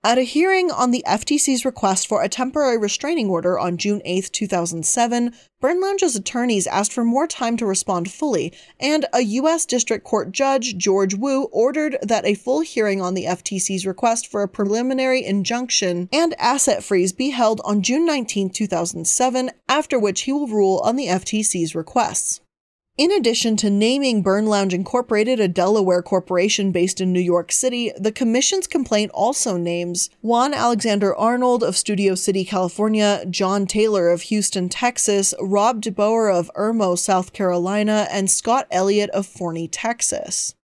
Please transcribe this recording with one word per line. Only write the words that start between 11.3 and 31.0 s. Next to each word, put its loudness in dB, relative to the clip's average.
ordered 0
that -2
a 2
full -2
hearing -2
on -2
the -4
F -4
T -6
C's -4
request -2
for -2
a -2
preliminary 0
injunction -2
and 2
asset 2
freeze 2
be -2
held 2
on 2
June 0
nineteenth, -2
two -2
thousand -4
seven, 0
after 0
which 0
he -4
will -2
rule 2
on 2
the -2
F 0
T -2
C's -2
requests. -2
In 4
addition 2
to 0
naming 2
Burn 2
Lounge 2
Incorporated 0
a 4
Delaware 2
corporation 0
based 0
in 0
New 2
York 0
City, 0
the -2
commission's 0
complaint 0
also 0
names -4
Juan 2
Alexander 2